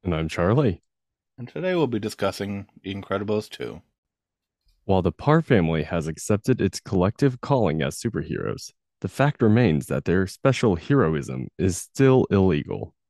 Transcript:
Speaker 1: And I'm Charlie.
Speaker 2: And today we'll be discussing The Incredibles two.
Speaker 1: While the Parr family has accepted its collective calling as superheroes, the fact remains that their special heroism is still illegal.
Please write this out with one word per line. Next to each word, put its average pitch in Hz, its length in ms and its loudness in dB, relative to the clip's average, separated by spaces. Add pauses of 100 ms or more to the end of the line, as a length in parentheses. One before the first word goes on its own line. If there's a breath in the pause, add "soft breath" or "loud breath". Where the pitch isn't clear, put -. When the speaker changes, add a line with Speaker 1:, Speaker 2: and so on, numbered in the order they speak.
Speaker 1:
And 90 120 -2
I'm 80 140 -4
Charlie. 101 540 0 (560)
Speaker 2:
And 120 100 -14
today 185 260 -6
we'll 160 120 0
be 113 120 -4
discussing 101 680 -6 (160)
The 98 120 -10
Incredibles 101 540 -4
two. - 320 -12 (1040)
Speaker 1:
While 95 160 2
the 87 120 0
Parr 156 280 2
family 82 440 2
has 80 240 -4
accepted 104 520 -2
its - 180 -2
collective 107 640 0
calling 92 400 0
as 69 180 -4
superheroes, 78 720 -6 (280)
the - 80 -6
fact 143 320 0
remains 107 460 4
that 71 180 -4
their 92 220 2
special 120 500 0
heroism 78 800 -2
is 87 220 0
still 131 520 2
illegal. 92 640 0 (160)